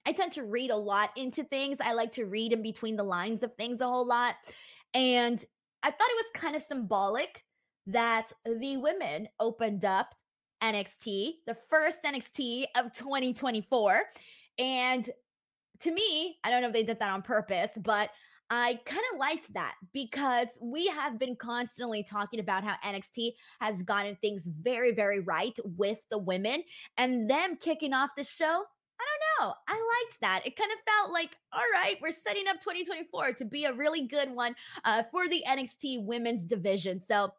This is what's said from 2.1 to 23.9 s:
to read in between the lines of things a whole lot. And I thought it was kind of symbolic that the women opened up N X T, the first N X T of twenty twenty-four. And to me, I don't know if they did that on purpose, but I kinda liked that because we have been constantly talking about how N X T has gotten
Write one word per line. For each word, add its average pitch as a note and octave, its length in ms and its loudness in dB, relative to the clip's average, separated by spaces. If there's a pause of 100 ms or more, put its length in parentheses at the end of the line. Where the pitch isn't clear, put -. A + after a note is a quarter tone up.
to A#3 140 -6
read A3 280 -2
in A3 80 2
between A3 360 -4
the G3+ 60 0
lines G3 380 -2
of A#3 140 -4
things A#3+ 260 -2
a B3+ 60 2
whole B3 180 2
lot. A#3+ 300 2 (580)
And B3 500 4 (380)
I D4 80 2
thought G#4+ 220 4
it A4+ 120 2
was - 160 -12
kind D4+ 160 -2
of D#4 60 -4
symbolic G#3+ 840 0 (420)
that A3+ 460 2 (140)
the A#3+ 320 -2
women A#3 500 0 (140)
opened A3+ 420 0
up G3 320 2 (460)
N A3 120 2
X G3 220 -4
T, A3 500 -4
the A3+ 120 -6 (120)
first D#4 360 4
N C#4 100 -2
X - 160 -8
T B3 340 -2 (120)
of B3 160 0
twenty B3+ 400 -2
twenty-four. A3+ 720 4 (540)
And B3+ 520 2 (720)
to E4 100 0
me, F4 540 0
I A3 40 0
don't B3 120 6
know A#3+ 60 2
if A3 60 -4
they A3 100 4
did A3 160 -2
that G3+ 100 0
on G3 120 -2
purpose, G#3 540 0
but G#3 340 2 (400)
I A#3+ 360 2
kinda G#4 320 -2
liked D#4 360 -2
that D#3+ 220 -4 (160)
because B3+ 560 0 (140)
we D4 260 -2
have D4 320 -2
been B3+ 160 -2
constantly A#3 680 -4
talking G#3 360 -4
about F#3+ 240 0
how G#3 120 -2 (100)
N G3+ 100 -4
X G3 140 -10
T A#3 260 -2 (240)
has G#3 240 -2
gotten G3+ 380 0